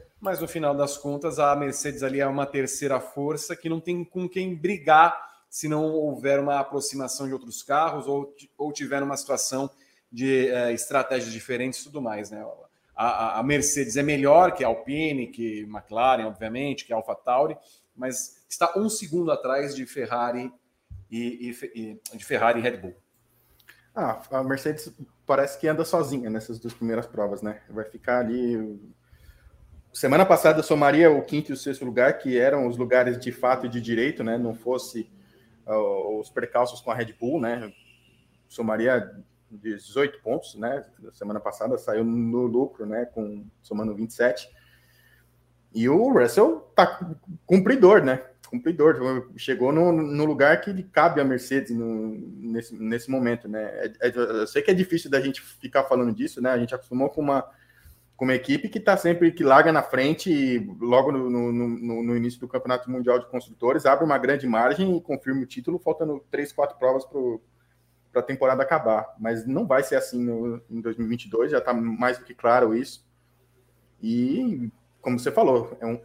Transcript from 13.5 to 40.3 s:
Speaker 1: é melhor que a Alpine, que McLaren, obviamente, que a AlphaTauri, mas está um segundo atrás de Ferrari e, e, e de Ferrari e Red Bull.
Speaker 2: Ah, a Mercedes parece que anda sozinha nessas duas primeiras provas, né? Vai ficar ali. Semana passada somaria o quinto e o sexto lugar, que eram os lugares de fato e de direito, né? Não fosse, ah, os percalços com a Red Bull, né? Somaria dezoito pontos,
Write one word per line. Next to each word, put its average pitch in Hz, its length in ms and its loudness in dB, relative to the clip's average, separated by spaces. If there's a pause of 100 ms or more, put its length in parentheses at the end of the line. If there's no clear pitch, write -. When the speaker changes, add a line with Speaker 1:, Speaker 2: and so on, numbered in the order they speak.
Speaker 1:
é 143 60 2
melhor 151 500 6
que 135 120 -4
a - 20 2
Alpine, 135 640 -2
que 110 340 -8
McLaren, 110 640 0
obviamente, 113 580 -8
que - 80 -10
a 113 40 -2
AlphaTauri, 139 600 -2 (380)
mas 127 540 -10
está - 280 -2
um 214 120 0
segundo 175 420 -4
atrás 139 440 -2
de 131 120 -8
Ferrari 123 680 -6 (580)
e, 120 440 -8 (200)
e, 110 260 -12 (120)
e 120 40 -18
de 104 80 -18
Ferrari 120 340 2
e 113 40 -2
Red 117 160 -2
Bull. 90 160 -16 (1000)
Speaker 2:
Ah, 151 260 -4 (100)
a 131 120 0
Mercedes 135 500 -4 (340)
parece 139 320 0
que 160 100 -2
anda 156 160 0
sozinha 135 460 -2
nessas 110 280 -8
duas 117 160 -12
primeiras 113 320 -4
provas, 101 360 -6
né? 107 260 -8
Vai 107 160 -10
ficar 123 360 -2
ali. 117 600 -4 (1120)
Semana 143 320 4
passada 160 380 6
somaria 151 480 6
o 143 120 4
quinto 147 280 -4
e 139 40 -6
o - 20 -4
sexto 135 280 -8
lugar, 123 340 2
que 127 200 -2
eram 135 280 2
os 120 100 -4
lugares 123 420 2
de 123 140 -8
fato 123 340 0
e - 20 -8
de 120 120 -6
direito, 117 420 -2
né? 113 160 -2
Não 117 160 -4
fosse, 120 560 -6 (560)
ah, 110 120 0
os 104 520 -4
percalços 123 500 -2
com - 100 -8
a 113 40 -4
Red 113 240 -6
Bull, 135 220 -4
né? 117 320 -6 (760)
Somaria 113 640 -2 (400)
dezoito 110 720 -6
pontos, 123 320 -6